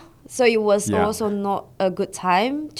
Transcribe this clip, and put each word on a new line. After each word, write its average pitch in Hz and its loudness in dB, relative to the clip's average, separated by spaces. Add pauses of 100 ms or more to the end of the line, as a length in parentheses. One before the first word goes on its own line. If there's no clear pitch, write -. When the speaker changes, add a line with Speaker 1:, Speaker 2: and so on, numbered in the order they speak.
(300)
Speaker 1:
so 254 0
it 233 4
was 208 2
Speaker 2:
Yeah. 208 2
Speaker 1:
also 214 -2
not 202 -4 (160)
a 190 2
good 190 -6
time 247 0 (120)